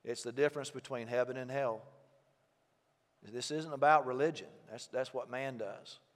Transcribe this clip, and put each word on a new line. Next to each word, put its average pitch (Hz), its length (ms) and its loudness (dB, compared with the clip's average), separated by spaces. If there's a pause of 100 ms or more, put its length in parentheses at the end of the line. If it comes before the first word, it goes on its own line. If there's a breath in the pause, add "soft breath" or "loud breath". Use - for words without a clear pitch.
It's 117 200 -8
the 123 80 -6
difference 143 400 0
between 123 360 -8
heaven 127 300 0
and 127 140 -8
hell. 131 320 -2 (1500)
This 123 200 -6
isn't 156 200 -4
about 143 360 8
religion. 135 400 0 (240)
That's, 117 160 -12
that's 127 260 -4
what 127 160 -4
man 127 300 -6
does. 107 400 -10 (160)